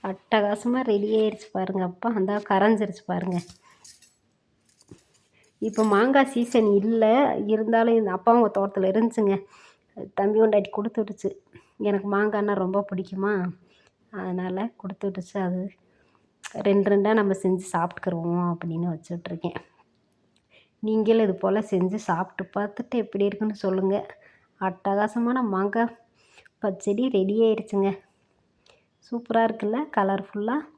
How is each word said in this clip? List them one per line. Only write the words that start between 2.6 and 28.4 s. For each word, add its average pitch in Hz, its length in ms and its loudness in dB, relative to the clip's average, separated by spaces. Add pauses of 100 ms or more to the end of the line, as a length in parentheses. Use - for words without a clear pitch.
பாருங்க. 180 320 -4 (2250)
இப்போ 220 220 -2
மாங்காய் 262 480 4
சீசன் 240 440 2
இல்ல, 220 280 2 (440)
இருந்தாலும் 226 520 2
இந்த 202 120 0
அப்பா 185 200 2
அவங்க 233 220 6
தோட்டத்துல 196 380 0
இருந்துச்சுங்க. 220 440 2 (760)
தம்பி 208 260 0
பொண்டாட்டி 208 300 4
கொடுத்து 220 320 -4
விட்டுச்சு. 202 280 -6 (580)
எனக்கு 202 260 0
மாங்காய்னா 208 420 0
ரொம்ப 190 320 0
பிடிக்குமா, 190 460 -4 (800)
அதனால 185 520 -4 (120)
கொடுத்து 190 300 -8
விட்டுச்சு. 190 320 -8
அது 185 220 -2 (1040)
ரெண்டு 202 220 4
ரெண்டா 202 240 4
நம்ம 202 280 4
செஞ்சு 185 300 0
சாப்பிட்டுக்கிருவோம் 175 760 -2
அப்படின்னு 170 420 -4
வச்சுட்ருக்கேன். 170 680 -8 (1200)
நீங்களும் 220 420 4
இது 190 100 0
போல 196 240 0
செஞ்சு 190 380 0 (100)
சாப்பிட்டு 185 360 -4 (100)
பார்த்துட்டு 208 440 -6
எப்படி 202 300 0
இருக்குன்னு 202 380 -4
சொல்லுங்க. 190 320 0 (640)
அட்டகாசமான 208 840 -2
மாங்காய் 208 500 0 (680)
பச்சடி 208 500 -2
ரெடி 196 340 0
ஆயிருச்சுங்க. 202 460 0 (1120)